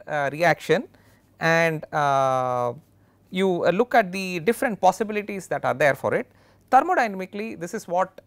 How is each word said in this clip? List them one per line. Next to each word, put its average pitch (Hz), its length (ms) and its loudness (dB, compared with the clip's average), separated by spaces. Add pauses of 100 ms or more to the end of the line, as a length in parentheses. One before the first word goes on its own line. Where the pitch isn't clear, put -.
uh, 147 240 -2
reaction 160 560 2 (520)
and, 165 540 2
uh, 131 800 0 (560)
you, 185 360 0
uh, 175 60 4
look 202 220 0
at 214 180 2
the 185 280 -6
different 220 420 -2
possibilities 202 640 -2
that 139 160 -4
are 123 100 0
there 135 200 2
for 113 200 -2
it, 202 180 -4 (400)
thermodynamically 226 880 0
this 175 140 -10
is 220 140 -10
what, 180 400 -2